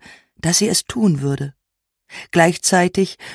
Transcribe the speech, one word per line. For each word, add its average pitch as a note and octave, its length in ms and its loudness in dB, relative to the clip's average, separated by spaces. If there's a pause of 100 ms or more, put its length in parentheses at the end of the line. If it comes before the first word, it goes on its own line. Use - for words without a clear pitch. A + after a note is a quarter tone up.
(360)
dass E3+ 220 -2
sie G#3+ 100 0
es - 160 -2
tun F#3+ 360 0
würde. C#3 340 -6 (760)
Gleichzeitig F3+ 880 2 (180)